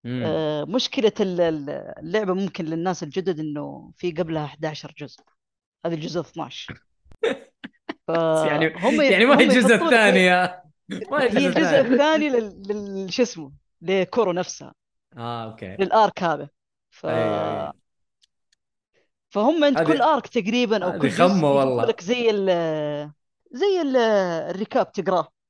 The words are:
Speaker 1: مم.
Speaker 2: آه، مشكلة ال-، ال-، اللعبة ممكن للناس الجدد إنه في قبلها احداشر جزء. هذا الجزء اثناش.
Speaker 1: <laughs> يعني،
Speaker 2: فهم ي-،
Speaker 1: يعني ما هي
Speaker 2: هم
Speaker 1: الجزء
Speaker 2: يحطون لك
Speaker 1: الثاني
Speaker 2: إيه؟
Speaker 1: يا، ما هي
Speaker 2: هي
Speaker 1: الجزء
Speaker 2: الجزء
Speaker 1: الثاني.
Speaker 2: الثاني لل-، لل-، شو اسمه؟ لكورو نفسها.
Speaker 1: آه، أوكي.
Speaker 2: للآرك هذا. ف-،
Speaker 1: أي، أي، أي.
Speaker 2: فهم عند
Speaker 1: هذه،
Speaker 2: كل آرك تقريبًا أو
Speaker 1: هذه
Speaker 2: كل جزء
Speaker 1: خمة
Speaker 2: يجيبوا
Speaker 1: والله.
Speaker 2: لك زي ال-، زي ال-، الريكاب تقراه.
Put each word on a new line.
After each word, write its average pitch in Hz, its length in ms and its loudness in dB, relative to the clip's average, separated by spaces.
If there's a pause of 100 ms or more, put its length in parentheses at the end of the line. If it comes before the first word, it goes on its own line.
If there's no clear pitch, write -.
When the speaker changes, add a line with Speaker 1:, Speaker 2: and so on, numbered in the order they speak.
Speaker 1:
مم. 123 220 -6
Speaker 2:
آه، 156 380 -2
مشكلة 220 560 -2
ال-، 180 200 -2
ال-، 156 300 -2 (280)
اللعبة 185 360 -2
ممكن 190 300 -6
للناس 165 380 -4
الجدد 165 380 -6
إنه 147 560 -10
في 180 160 -6
قبلها 160 320 -4
احداشر 151 540 -10
جزء. 143 220 -16 (680)
هذا 170 80 -4
الجزء 160 260 -6
اثناش. - 480 -12 (520)
Speaker 1:
<laughs> - 880 -8
يعني، 160 600 2
Speaker 2:
فهم 220 300 0
ي-، 277 100 4
Speaker 1:
يعني 202 160 6
ما 269 140 8
هي 254 40 8
Speaker 2:
هم 226 60 4
Speaker 1:
الجزء 233 240 6
Speaker 2:
يحطون 320 140 2
لك 294 40 2
Speaker 1:
الثاني 208 260 6
Speaker 2:
إيه؟ 185 80 6
Speaker 1:
يا، 180 360 2 (480)
ما 285 120 0
هي - 0 -
Speaker 2:
هي 254 40 4
Speaker 1:
الجزء 254 220 2
Speaker 2:
الجزء - 120 0
Speaker 1:
الثاني. 269 340 4
Speaker 2:
الثاني 302 340 4
لل-، 202 800 -4
لل-، 180 40 -10
شو 254 120 0
اسمه؟ 160 300 -6 (300)
لكورو 190 500 0
نفسها. 170 420 -8 (420)
Speaker 1:
آه، 117 280 -8
أوكي. 110 360 -14
Speaker 2:
للآرك 202 420 2
هذا. 147 260 -4 (420)
ف-، - 160 -14
Speaker 1:
أي، 160 60 -4
أي، 160 540 -4
أي. - 60 -12 (1600)
Speaker 2:
فهم 294 340 2
عند 285 140 2
Speaker 1:
هذه، 165 80 2
Speaker 2:
كل 294 140 2
آرك 294 260 2
تقريبًا 220 580 -2
أو 190 60 -2
Speaker 1:
هذه 180 80 -6
Speaker 2:
كل 143 100 0
جزء 165 100 -4
Speaker 1:
خمة 185 160 4
Speaker 2:
يجيبوا 151 180 2
Speaker 1:
والله. 131 320 2
Speaker 2:
لك - 160 0
زي 233 300 0
ال-، 160 800 -2 (400)
زي 359 320 0
ال-، 269 140 0 (540)
الريكاب 196 420 -2
تقراه. 185 360 0 (220)